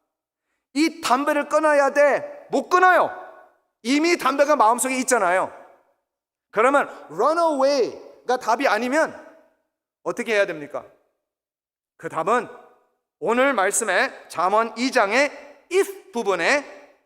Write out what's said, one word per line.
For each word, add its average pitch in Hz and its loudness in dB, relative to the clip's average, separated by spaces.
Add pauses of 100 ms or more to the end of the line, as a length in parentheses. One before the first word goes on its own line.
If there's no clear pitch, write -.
(720)
이 311 -2
담배를 285 0
끊어야 294 2
돼. 285 0
못 - -4
끊어요. 359 4 (720)
이미 302 0
담배가 277 2
마음속에 247 2
있잖아요. 190 0 (1000)
그러면 262 2 (220)
run 240 0
away가 269 -2
답이 240 0
아니면 247 -2 (840)
어떻게 214 -6
해야 202 2
됩니까? 143 -10 (1120)
그 165 -12
답은 175 -2 (720)
오늘 247 0
말씀에 202 0 (160)
잠언 214 0
이 247 -2
장의 247 2 (400)
if - -2
부분에 214 -2 (100)